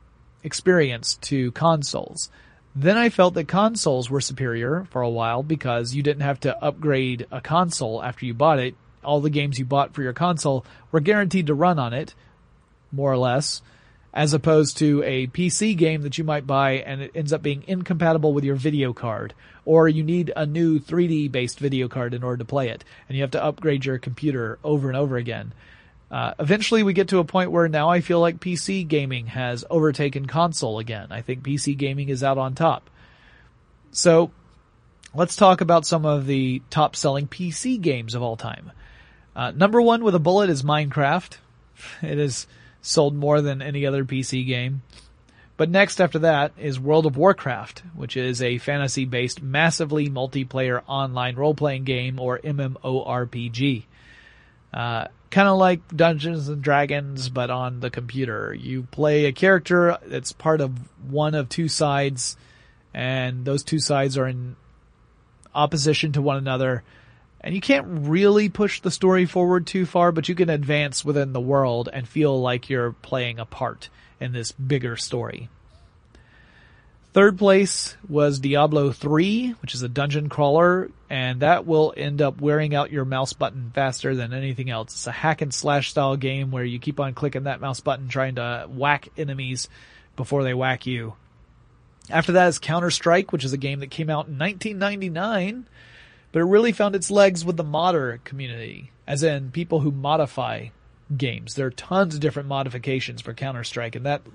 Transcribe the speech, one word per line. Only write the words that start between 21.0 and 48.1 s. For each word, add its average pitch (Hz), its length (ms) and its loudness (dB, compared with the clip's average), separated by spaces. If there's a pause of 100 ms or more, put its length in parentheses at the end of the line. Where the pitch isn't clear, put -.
D 151 200 0
based 123 320 -4
video 135 280 -2
card 120 260 -4
in 123 100 -6
order 123 140 -4
to 123 80 -8
play 135 240 -2
it, - 140 -10 (240)
and 131 80 -8
you 139 80 0
have 135 80 -4
to - 120 -2
upgrade 147 420 0
your 135 120 -2
computer 123 640 -4
over 147 240 0
and 131 100 -2
over 135 200 -2
again. 113 360 -8 (580)
Uh, 123 260 -4
eventually 214 460 2
we 196 100 2
get 185 140 2
to 190 100 2
a 175 60 4
point 180 260 0
where 170 180 4
now 156 220 2
I 175 120 4
feel 170 180 2
like 170 200 2
P 180 160 -4
C 190 280 -4
gaming 139 420 -2
has 123 420 -6
overtaken 147 600 2
console 143 500 0
again. 110 320 -8
I 110 140 -10
think 131 180 -6
P 135 160 -4
C 143 160 -2
gaming 139 360 -4
is 131 140 -2
out 135 140 2
on 131 160 -4
top. 160 380 0 (960)
So, 165 400 6 (840)
let's 170 200 0
talk 185 260 6
about 170 260 4
some 156 180 0
of 147 220 0
the 131 420 0
top-selling 143 580 0
P 180 220 -6
C 254 300 -4
games 123 340 -2
of 120 80 -4
all 117 160 -4
time. - 340 -12 (640)
Uh, 123 140 -4
number 202 320 4
one 233 220 4
with 208 100 4
a 175 60 4
bullet 185 320 4
is 139 100 0
Minecraft. 147 760 0 (640)
It 147 160 -4
has 143 260 -2 (380)
sold 147 320 2
more 147 260 2
than 139 220 -4
any 143 240 -2
other 135 180 0
P 131 160 -4
C 127 220 -4
game. 127 400 -4 (720)
But 160 140 2
next 196 280 4
after 165 200 2
that 151 400 2
is 135 200 -6
World 151 280 4
of 135 100 0
Warcraft, 139 640 0 (140)
which 139 220 -8